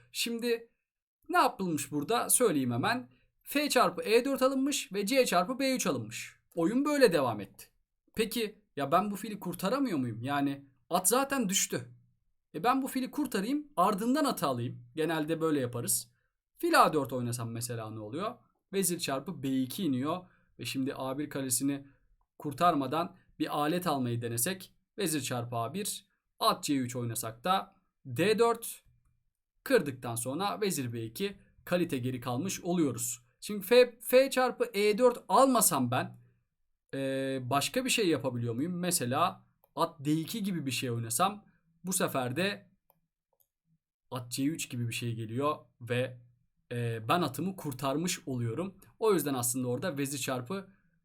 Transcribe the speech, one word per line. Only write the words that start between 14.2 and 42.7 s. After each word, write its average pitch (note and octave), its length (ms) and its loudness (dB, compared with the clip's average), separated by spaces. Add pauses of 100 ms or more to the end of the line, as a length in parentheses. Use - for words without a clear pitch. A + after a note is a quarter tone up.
atı A3 220 0
alayım. A#2+ 400 -4 (100)
Genelde D#3+ 440 -2
böyle D#3 200 2
yaparız. B2 540 -4 (440)
Fil E4 240 4
A F3+ 100 4
dört C3+ 200 0
oynasam A#2+ 380 -4
mesela A#2 400 -6
ne A2 100 -10
oluyor? D3 340 -8 (380)
Vezir F3+ 260 0
çarpı C#3+ 440 -4
B C3+ 60 -2
iki C3 360 0
iniyor. D3+ 400 0 (340)
Ve - 60 -12
şimdi C3+ 300 -4
A C3+ 240 -6
bir D3 120 -6
kalesini C#3 560 -2 (520)
kurtarmadan D3+ 800 0 (220)
bir D#3 200 -2
alet E3+ 280 0
almayı B2 360 0
denesek. A#2+ 500 -4 (260)
Vezir D#3 220 0
çarpı A#2+ 360 -6
A A#2 180 -4
bir, - 320 -8 (340)
at G3+ 240 2
C C#3+ 120 0
üç B2+ 200 -2
oynasak A#2 480 -6
da F3+ 300 0 (320)
D E3+ 320 2
dört. A#3 440 0 (840)
Kırdıktan C3+ 500 0
sonra F3+ 460 -4
vezir D#3 320 -2
B A#2 100 -6
iki, F#3+ 340 -6 (280)
kalite F3 340 0
geri B2 220 -4
kalmış - 400 -4
oluyoruz. D#3+ 600 -2 (200)
Şimdi G#3 260 -8
F, A#3+ 340 6
F C4 300 6
çarpı B3+ 440 0
E G#3 240 4
dört B3 300 4
almasam G3 640 6
ben, C#3+ 280 -2 (760)
e, C3+ 460 -2 (100)
başka C#3+ 340 0
bir B3+ 60 -2
şey G#3 180 4
yapabiliyor B2 460 0
muyum? F3 240 -2
Mesela E3+ 640 0 (320)
at D3+ 280 -2
D D3+ 80 2
iki E3 300 -2
gibi E3+ 240 -2
bir C3 40 -2
şey B2 200 -2
oynasam A#2+ 540 -2 (400)
bu F#3 80 -4
sefer C3 440 -2
de G3 300 -2 (1400)